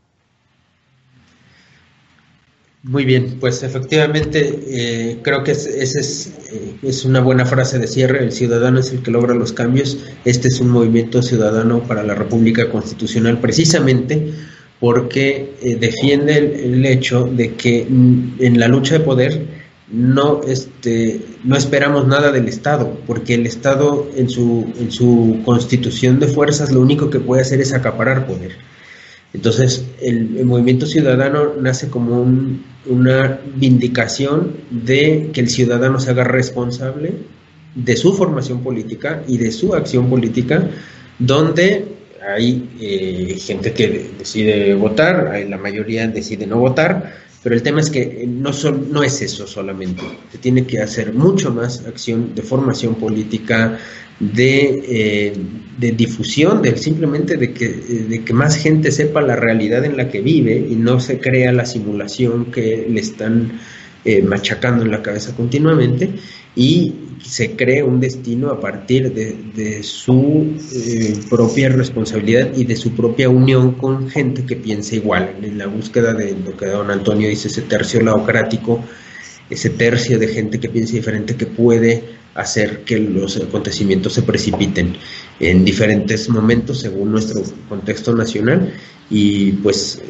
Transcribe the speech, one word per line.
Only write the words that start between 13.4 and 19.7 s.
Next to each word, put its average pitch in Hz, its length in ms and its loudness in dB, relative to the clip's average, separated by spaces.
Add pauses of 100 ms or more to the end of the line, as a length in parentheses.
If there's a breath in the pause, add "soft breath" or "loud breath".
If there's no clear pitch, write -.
porque, 135 840 0
eh, 117 160 -2
defiende 143 580 2
el, 139 380 0
el 131 100 4
hecho 127 380 2
de 120 320 -2
que, 120 340 0
mm, 127 500 4
en 123 200 6
la 113 80 4
lucha 135 320 4
de 151 40 2
poder 131 440 2 (440 loud breath)